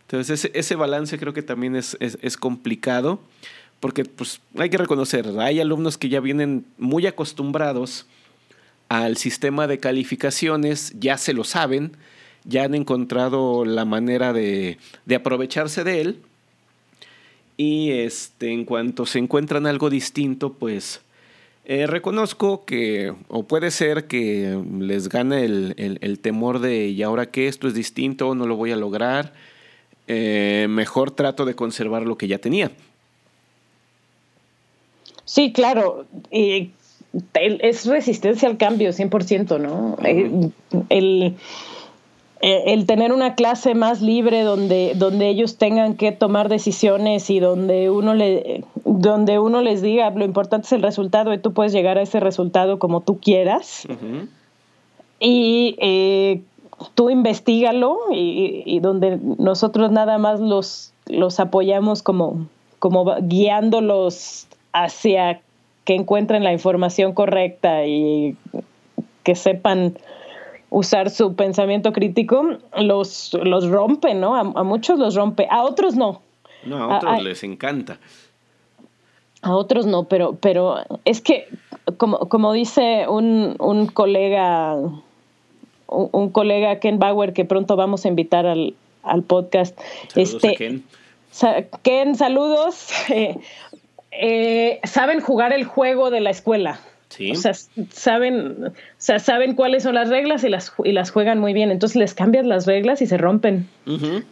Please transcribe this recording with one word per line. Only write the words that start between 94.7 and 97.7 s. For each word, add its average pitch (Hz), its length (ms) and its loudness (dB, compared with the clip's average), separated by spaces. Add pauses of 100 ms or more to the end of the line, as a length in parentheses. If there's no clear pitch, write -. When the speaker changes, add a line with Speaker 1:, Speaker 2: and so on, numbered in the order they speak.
Speaker 2:
saben 277 340 0
jugar 247 320 2
el 277 140 0
juego 262 440 2
de 233 120 0
la 208 80 0
escuela. 190 500 -2 (300)
Speaker 1:
Sí. 98 220 -6
Speaker 2:
O 143 40 -2
sea, 196 160 0
s-, - 180 -10 (220)